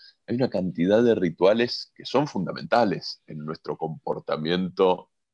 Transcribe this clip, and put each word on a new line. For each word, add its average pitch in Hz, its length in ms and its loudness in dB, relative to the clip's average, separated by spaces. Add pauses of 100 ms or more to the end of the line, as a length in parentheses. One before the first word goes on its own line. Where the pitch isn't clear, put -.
(260)
Hay 117 120 -4
una 127 120 0
cantidad 92 540 2
de 117 100 4
rituales 98 800 2
que - 120 -20
son 147 220 0
fundamentales 98 1000 -2
en 76 180 -12
nuestro 78 320 -8
comportamiento 85 1300 -2 (220)